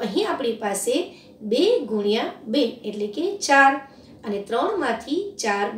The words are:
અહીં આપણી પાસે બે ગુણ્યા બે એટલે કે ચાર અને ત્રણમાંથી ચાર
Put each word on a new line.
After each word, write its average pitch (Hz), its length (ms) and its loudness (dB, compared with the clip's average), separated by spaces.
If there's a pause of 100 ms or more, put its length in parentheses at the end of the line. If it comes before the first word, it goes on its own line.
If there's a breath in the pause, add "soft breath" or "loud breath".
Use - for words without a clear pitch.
અહીં 320 260 0
આપણી 240 320 -2
પાસે 220 320 0 (560 loud breath)
બે 262 120 4 (280)
ગુણ્યા 214 420 0 (200)
બે 277 100 4 (260)
એટલે 208 280 -4
કે 320 80 -2 (220)
ચાર 277 260 8 (520 loud breath)
અને 202 140 -4 (100)
ત્રણમાંથી 285 720 -2 (220)
ચાર 202 240 0 (120)